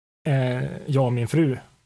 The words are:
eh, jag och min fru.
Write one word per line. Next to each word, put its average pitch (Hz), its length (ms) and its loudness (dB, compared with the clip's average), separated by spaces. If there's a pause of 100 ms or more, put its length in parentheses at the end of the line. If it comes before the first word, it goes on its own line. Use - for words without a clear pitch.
(280)
eh, 131 360 0 (220)
jag 135 200 2
och 123 80 0
min 120 140 -2
fru. 143 300 2 (280)